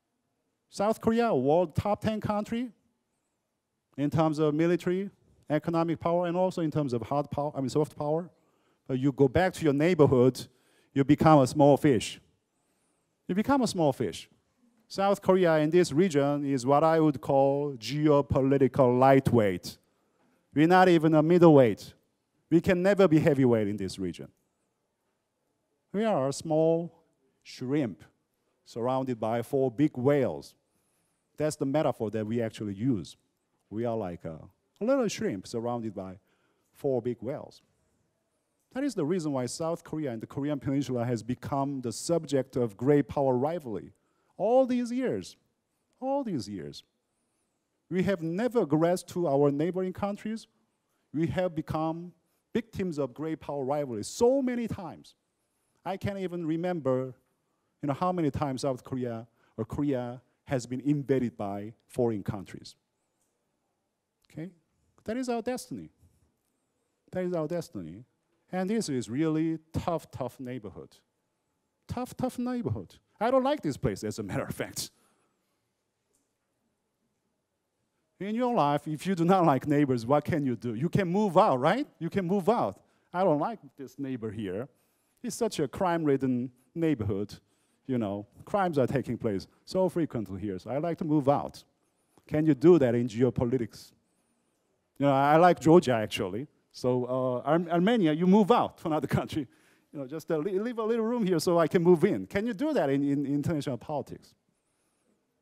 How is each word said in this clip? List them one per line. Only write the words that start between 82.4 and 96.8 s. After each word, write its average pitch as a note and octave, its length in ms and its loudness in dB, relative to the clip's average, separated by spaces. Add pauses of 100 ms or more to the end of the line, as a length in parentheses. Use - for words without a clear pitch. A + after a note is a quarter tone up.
out. D3+ 320 0 (320)
I F3+ 120 0
don't D3+ 140 4
like G#3+ 200 -4 (180)
this C3 220 -16
neighbor B2+ 320 -6
here. G#2 380 -6 (540)
It's A#3 140 -8
such A3 220 -4
a C#3+ 100 -2
crime-ridden C3+ 840 0 (240)
neighborhood. G#2+ 600 -2 (520)
You B2+ 120 -2
know, G#2 280 -4 (180)
crimes F3+ 340 0
are B2 80 4
taking A#2+ 320 -4
place G2+ 280 -4 (180)
so F#3 240 -2
frequently A2 520 -6
here, G2 180 -6
so G#2+ 120 -14
I C3 80 -4
like E3 200 -6
to F3+ 60 -6
move D3 240 2
out. E2 340 0 (640)
Can D#3 200 0
you D3+ 80 6
do D#3+ 240 6
that A#2+ 160 2
in A#2+ 140 0
geopolitics? A#2+ 840 -2 (1080)
You C#3 80 2
know, C#3 60 4
I C#3+ 240 4
like E3+ 240 6
Georgia, D#3 340 6
actually. G#2+ 520 -4 (260)
So, B2 320 -2